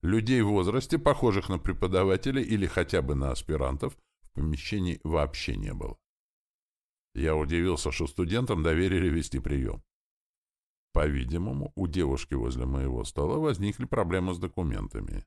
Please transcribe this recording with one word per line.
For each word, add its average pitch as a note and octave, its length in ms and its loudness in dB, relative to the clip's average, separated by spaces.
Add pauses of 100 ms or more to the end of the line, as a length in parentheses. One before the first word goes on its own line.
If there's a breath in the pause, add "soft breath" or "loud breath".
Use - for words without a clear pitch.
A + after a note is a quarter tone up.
Людей A2+ 400 4
в G#2 60 4
возрасте, G#2 500 2
похожих B2 500 4
на F2+ 100 0
преподавателей F#2+ 840 2
или G2+ 240 0
хотя F2 340 0
бы C#2 140 0
на C#2 160 0
аспирантов, C2+ 680 -2 (260)
в - 100 -20
помещении D#2 720 -2
вообще D#2 520 -2
не F#2 160 -6
было. - 260 -8 (1160)
Я D#2 200 0
удивился, D#2 560 0
что E2 160 -2
студентам F2+ 560 0
доверили F2 460 2
вести D2 300 -2
прием. C2 440 -4 (1080)
По-видимому, C#2+ 840 0
у F#2+ 100 0
девушки D2 480 0
возле B1 320 -2
моего C2 380 -2
стола - 340 -2
возникли G#2 460 -2
проблемы F#2 500 0
с E2+ 40 -8
документами. G1+ 880 -4